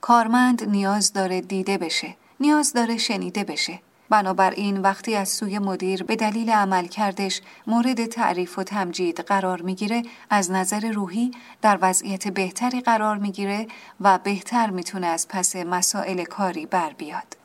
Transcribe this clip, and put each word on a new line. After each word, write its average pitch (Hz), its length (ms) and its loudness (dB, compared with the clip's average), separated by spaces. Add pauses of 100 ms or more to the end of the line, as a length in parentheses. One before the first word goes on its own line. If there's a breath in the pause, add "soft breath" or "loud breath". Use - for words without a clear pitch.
کارمند 240 680 4
نیاز 202 440 2
داره 185 280 0
دیده 190 360 -2
بشه، 165 380 -6 (240 soft breath)
نیاز 294 340 4
داره 233 240 0
شنیده 196 460 -2
بشه. 165 360 -6 (300 soft breath)
بنابراین 196 720 2
وقتی 196 340 0
از 196 140 -2
سوی 208 300 -4
مدیر 185 440 -2
به 220 120 0
دلیل 220 340 -2
عملکردش 196 920 0 (260 loud breath)
مورد 233 380 2
تعریف 185 540 -2
و 190 40 -2
تمجید 180 560 -2
قرار 185 420 0
می‌گیره، 202 420 -2 (260 loud breath)
از 190 220 2
نظر 208 400 -2
روحی 208 400 -2 (300 loud breath)
در 208 200 6
وضعیت 190 460 0
بهتری 196 540 -2
قرار 214 360 2
می‌گیره 202 500 -4 (340 loud breath)
و 190 160 8
بهتر 208 520 0
می‌تونه 180 380 -4
از 165 200 -2
پس 185 280 -2
مسائل 180 680 -2
کاری 175 420 -4
بر 165 280 -2
بیاد. - 520 -12